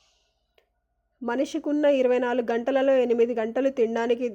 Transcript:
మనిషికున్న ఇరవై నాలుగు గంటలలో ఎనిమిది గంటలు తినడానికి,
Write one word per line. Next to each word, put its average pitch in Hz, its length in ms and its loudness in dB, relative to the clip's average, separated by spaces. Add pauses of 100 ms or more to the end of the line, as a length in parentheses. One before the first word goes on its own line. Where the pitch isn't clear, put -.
(1200)
మనిషికున్న 294 640 -2
ఇరవై 254 340 4
నాలుగు 247 340 -2
గంటలలో 269 400 0
ఎనిమిది 240 420 2
గంటలు 233 340 -2
తినడానికి, 233 680 -2